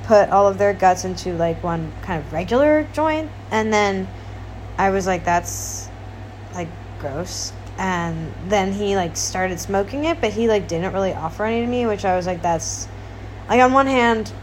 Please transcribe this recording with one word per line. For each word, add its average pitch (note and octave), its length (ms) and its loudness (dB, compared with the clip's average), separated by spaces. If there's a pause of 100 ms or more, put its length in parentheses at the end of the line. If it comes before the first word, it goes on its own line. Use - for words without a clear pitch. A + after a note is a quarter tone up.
put G#3 260 8
all G3+ 180 6
of G3 100 2
their G3+ 160 4
guts F#3 320 4
into, F#3 280 -4
like, E3 300 0
one E3 380 -4
kind F3 200 -4
of C#3+ 120 -10
regular C#4 580 4
joint. D#4 380 -2 (200)
And G#3+ 220 2
then G3 380 2 (680)
I G3 120 4
was F#3+ 180 0
like, F3+ 160 0
"That's, - 640 -2 (680)
like, F3 140 -8 (320)
gross." - 540 -8 (240)
And E3+ 560 -2 (140)
then G3 260 2
he, G3 240 0
like, E3+ 180 -2
started F#3 440 -2
smoking G3+ 440 -2
it, E4 160 0
but G#3+ 140 0
he, A3+ 160 2
like, G#3 180 2
didn't E3+ 240 -2
really F#3+ 220 0
offer E3 320 -4
any A#3 160 0
to A#3+ 60 -2
me, A#3+ 180 0
which G#3 180 -2
I F#3 140 2
was F3+ 100 -2
like, F3+ 140 -4
"That's, - 480 -2 (580)
like, A#3+ 140 6
on B3+ 100 8
one C4+ 160 6
hand A#3 560 2